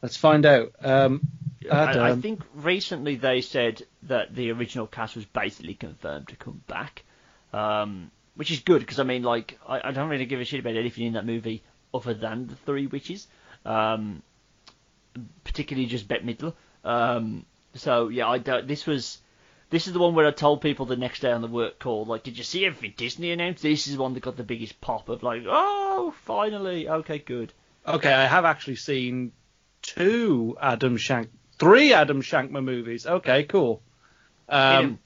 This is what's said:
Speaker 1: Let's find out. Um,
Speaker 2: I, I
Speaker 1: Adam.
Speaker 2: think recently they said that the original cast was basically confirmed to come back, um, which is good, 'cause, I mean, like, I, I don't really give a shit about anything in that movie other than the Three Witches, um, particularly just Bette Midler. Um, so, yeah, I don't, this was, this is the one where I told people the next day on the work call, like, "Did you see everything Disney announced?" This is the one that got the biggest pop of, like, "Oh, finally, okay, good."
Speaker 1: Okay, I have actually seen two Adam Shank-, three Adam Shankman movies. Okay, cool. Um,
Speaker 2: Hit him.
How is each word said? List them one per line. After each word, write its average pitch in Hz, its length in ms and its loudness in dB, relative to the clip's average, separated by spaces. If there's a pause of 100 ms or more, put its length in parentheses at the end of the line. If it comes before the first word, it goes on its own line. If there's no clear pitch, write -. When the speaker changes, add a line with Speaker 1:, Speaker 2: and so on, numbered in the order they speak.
Speaker 1:
Let's - 160 -8
find 151 300 8
out. 127 260 8 (100)
Um, 135 380 4 (500)
Speaker 2:
I, 151 60 4
I 147 140 4 (160)
Speaker 1:
Adam. 123 160 2
Speaker 2:
think 214 180 -6 (140)
recently 151 640 -2
they 127 260 2
said 120 400 -2 (220)
that 123 300 -4
the 120 180 -4
original 117 340 -6
cast 110 300 -10
was 107 100 -12
basically 101 480 -8
confirmed 76 540 -12
to - 80 -20
come - 300 -18
back, - 380 -12 (480)
um, 104 580 -4 (260)
which 160 140 -6
is 151 100 -4
good, 147 260 4
'cause, - 120 -10
I 143 40 0
mean, 127 220 -2
like, 120 340 -2 (100)
I, 131 200 -6
I - 40 -6
don't 139 160 -4
really 139 160 -4
give 127 160 -6
a 123 60 -6
shit 139 140 -8
about 123 160 -4
anything 117 280 -4
in 117 100 -2
that 107 120 -6
movie 113 360 -6 (300)
other 120 220 -4
than 113 320 -8
the 113 100 -16
Three 139 300 -4
Witches, 143 400 -10 (380)
um, 110 580 -2 (1200)
particularly 131 440 -4
just 113 200 -6
Bette 117 160 -4
Midler. 131 300 -8 (300)
Um, 117 600 -2 (300)
so, 120 340 0
yeah, 113 200 -2
I 123 100 0
don't, 123 300 -2
this 143 180 -6
was, 139 320 -4 (520)
this 165 180 0
is 185 40 -8
the 175 60 -2
one 175 160 4
where 156 120 6
I 147 40 6
told 147 300 2
people 139 260 -2
the 123 100 -2
next 123 240 -6
day 127 120 2
on 117 100 -2
the 117 60 -6
work 117 300 -4
call, 110 260 -4
like, 110 180 -6
"Did 117 160 -14
you 110 60 -12
see 185 200 -2
everything 131 320 -4
Disney 165 360 -6
announced?" 175 300 -4
This 151 260 0
is 143 80 -6
the 135 60 -2
one 131 120 -4
that 127 80 -8
got 127 140 -8
the 123 80 -10
biggest 113 360 -10
pop - 280 -8
of, 120 160 -8
like, 120 220 -4
"Oh, 381 760 -2
finally, 202 680 -4
okay, 156 300 -4
good." 123 340 -10 (340)
Speaker 1:
Okay, 147 260 2
I 131 140 6
have 165 180 4
actually 151 320 0
seen 127 560 -4 (500)
two 180 800 0
Adam 123 360 2
Shank-, 117 340 -2 (280)
three 247 340 10
Adam 147 300 6
Shankman 135 420 -2
movies. 120 420 -6
Okay, 151 380 2
cool. 143 380 2 (640)
Um, 135 280 6
Speaker 2:
Hit 135 80 6
him. 117 220 -4